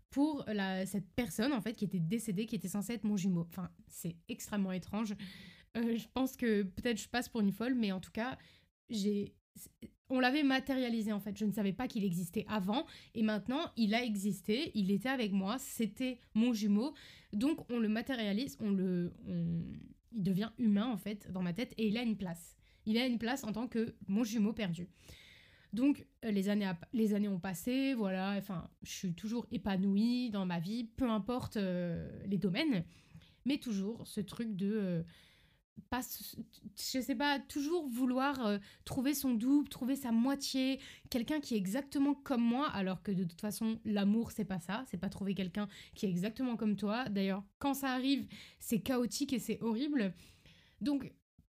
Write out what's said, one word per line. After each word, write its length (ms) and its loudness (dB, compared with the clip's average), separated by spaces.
pour 380 2
la, 380 0
cette 300 -2
personne, 400 2
en 80 2
fait, 120 -2
qui 120 -2
était 120 0
décédée, 460 0
qui 100 -6
était 140 -4
censée 240 -2
être 120 -4
mon 120 2
jumeau. 320 2
Enfin, 220 -8
c'est 300 -8
extrêmement 440 -2
étrange. 420 -4
Euh, 200 2
je 160 -4
pense 240 0
que 260 4
peut-être 380 -2
je 80 -10
passe 220 -2
pour 100 0
une 120 6
folle, 220 0
mais 180 2
en 80 -2
tout 100 -14
cas, 260 -4
j'ai, 440 0
on 100 2
l'avait 220 4
matérialisé, 720 2
en 80 0
fait. 160 -6
Je 100 0
ne 60 2
savais 200 2
pas 160 -4
qu'il 160 0
existait 420 -2
avant, 400 0
et 80 0
maintenant, 540 0
il 180 4
a 100 2
existé, 680 0
il 160 2
était 180 2
avec 240 0
moi, 260 0
c'était 600 -2
mon 180 6
jumeau. 400 2
Donc, 380 0
on 80 -2
le 100 2
matérialise, 720 0
on 100 0
le, 440 2
on, 360 0
il 80 -2
devient 360 0
humain, 300 4
en 100 -2
fait, 340 -8
dans 80 -4
ma 140 0
tête, 240 -4
et 100 4
il 80 2
a 60 -2
une 160 0
place. 400 -8
Il 140 4
a 80 2
une 120 2
place 260 -2
en 80 -2
tant 140 -2
que 280 -2
mon 160 4
jumeau 280 2
perdu. 380 -4
Donc, 340 4
euh, 40 0
les 200 4
années 160 2
ap-, 260 -4
les 220 4
années 160 2
ont 100 0
passé, 540 0
voilà, 420 0
enfin, 320 -4
je 80 -10
suis 240 -2
toujours 360 -4
épanouie 800 2
dans 160 -2
ma 160 0
vie, 240 -4
peu 240 0
importe, 480 -2
euh, 540 -2
les 100 0
domaines, 480 2
mais 100 2
toujours 500 -4
ce 140 -6
truc 340 -6
de, 160 0
euh, 320 0
pas 120 -2
s-, 360 -10
je 240 -2
sais 140 0
pas, 240 2
toujours 500 -2
vouloir, 560 2
euh, 140 2
trouver 300 0
son 180 2
double, 380 4
trouver 260 0
sa 160 -2
moitié, 640 2
quelqu'un 320 0
qui 140 -2
est 40 4
exactement 540 0
comme 320 0
moi, 240 2
alors 340 -2
que 80 -4
de 140 2
toute 160 -6
façon, 460 -2
l'amour, 440 2
c'est 140 -4
pas 160 -4
ça, 300 -4
c'est 80 -4
pas 100 -4
trouver 260 -2
quelqu'un 340 -4
qui 100 -6
est 60 2
exactement 480 0
comme 180 2
toi. 320 0
D'ailleurs, 360 0
quand 140 2
ça 200 -2
arrive, 340 2
c'est 220 0
chaotique 520 0
et 60 2
c'est 240 -4
horrible. 500 0
Donc, 320 0